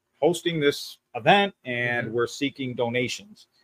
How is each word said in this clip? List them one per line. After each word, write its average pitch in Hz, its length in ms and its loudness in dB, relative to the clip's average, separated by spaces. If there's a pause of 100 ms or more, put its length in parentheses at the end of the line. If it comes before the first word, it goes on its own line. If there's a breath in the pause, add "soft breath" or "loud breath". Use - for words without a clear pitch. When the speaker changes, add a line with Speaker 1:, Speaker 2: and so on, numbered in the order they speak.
(200)
Speaker 1:
hosting 170 400 0
this - 380 0 (160)
event 190 400 4 (100)
and 120 440 -2
Speaker 2:
Mm-hmm. 110 80 -8
Speaker 1:
we're 120 100 2
seeking 131 480 -6
donations." 123 720 -4 (180)